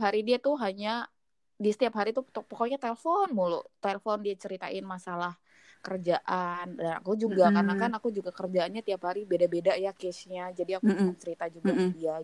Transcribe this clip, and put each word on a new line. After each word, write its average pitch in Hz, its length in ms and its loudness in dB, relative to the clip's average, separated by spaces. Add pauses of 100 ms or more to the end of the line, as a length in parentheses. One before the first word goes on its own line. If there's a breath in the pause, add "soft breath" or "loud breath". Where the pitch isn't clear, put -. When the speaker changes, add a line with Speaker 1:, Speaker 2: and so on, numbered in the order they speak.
Speaker 1:
hari 208 220 0
dia 240 140 2
tuh 285 140 2 (100)
hanya, 208 440 -4 (480)
di 208 180 2
setiap 233 240 2
hari 208 180 0
tuh 262 60 0 (100)
to-, 208 180 -8
pokoknya 240 300 -2
telepon 330 460 0 (100)
mulu. 175 240 0 (220)
Telepon, 202 420 -2
dia 202 120 -2
ceritain 190 480 -8
masalah 180 480 -6 (520 soft breath)
kerjaan. 175 800 0 (140)
Dan 165 200 -2
aku 190 140 -2 (100)
juga, 190 220 6
Speaker 2:
Mm-mm. 196 100 8
Speaker 1:
karena 202 260 6
kan 240 160 2
aku 240 200 -2
juga 180 160 -4
kerjaannya 185 540 -2
tiap 185 220 -2
hari 190 200 -4
beda-beda 175 480 2
ya 190 160 -2
case-nya. 180 640 -8
Jadi 180 200 -4
aku 208 120 2
Speaker 2:
Mm-mm. 185 80 4
Speaker 1:
bisa 185 200 2
cerita 175 320 -8
juga 170 320 -2
ke 185 40 4
Speaker 2:
Mm-mm. 180 100 0
Speaker 1:
dia 160 180 -2 (100)